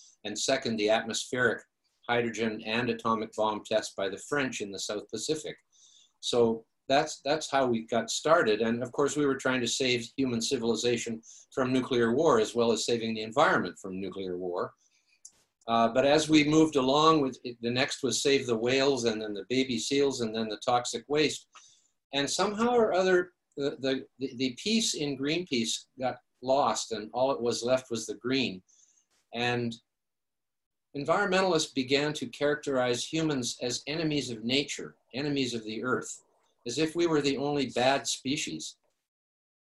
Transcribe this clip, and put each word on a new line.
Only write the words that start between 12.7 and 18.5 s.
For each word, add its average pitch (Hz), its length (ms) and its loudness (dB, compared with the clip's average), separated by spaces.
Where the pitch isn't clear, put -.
as 110 120 0
saving 113 300 0
the 110 80 -4
environment 110 560 2
from 95 220 -8
nuclear 92 360 -8
war. 92 360 -4
Uh, 117 200 4
but 131 160 2
as 147 240 4
we 156 140 6
moved 156 320 4
along, 147 480 6
with 127 220 -2
it, 120 180 -10
the 117 80 -2
next 131 320 -2
was 117 180 0
save 139 260 2
the 117 100 2